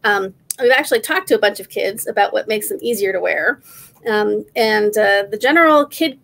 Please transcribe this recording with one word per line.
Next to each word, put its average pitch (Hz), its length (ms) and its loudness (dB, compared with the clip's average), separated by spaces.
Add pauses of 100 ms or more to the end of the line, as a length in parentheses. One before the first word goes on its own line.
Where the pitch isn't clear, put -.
Um, 196 320 -2 (260)
we've 254 120 4
actually 254 280 0
talked 330 280 -2
to 254 80 2
a - 20 0
bunch 208 220 0
of - 80 -14
kids 196 400 -6
about 208 240 0
what - 160 -4
makes 214 200 -4
them 202 140 -6
easier 202 300 -2
to 180 80 -2
wear. 180 420 -2 (460)
Um, 208 360 0 (120)
and, 214 400 2
uh, 202 340 2
the 214 80 -8
general 302 480 4
kid 311 380 -4